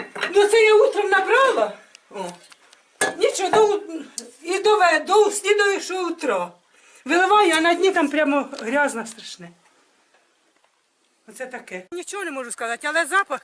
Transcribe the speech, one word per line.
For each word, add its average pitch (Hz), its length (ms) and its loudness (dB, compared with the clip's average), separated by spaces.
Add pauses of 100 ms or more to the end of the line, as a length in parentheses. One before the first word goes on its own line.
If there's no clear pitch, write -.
(340)
Ну, 403 140 4
це 440 160 4
я 427 100 6
утром 403 360 2
набрала. 392 680 0 (320)
О. 190 140 -10 (960)
Нічого, 381 320 0
до 415 260 4
у-, 330 260 -10 (400)
і 349 160 -4
до 415 200 4
ве-, 330 220 4
до 403 300 4
слідуючого 392 760 -2
утра. 208 420 -4 (540)
Виливаю, 370 520 4
а 320 40 2
на 339 140 2
дні 359 180 2
там 320 160 0
прямо 285 400 -2 (120)
грязно 233 460 -2
страшне. - 440 -20 (1800)
Оце 254 180 -14
таке. 226 360 -14 (100)
Нічого 370 320 -10
не 330 60 -8
можу 262 220 -10
сказати, 233 340 -8
але 311 200 -2
запах, 349 380 -2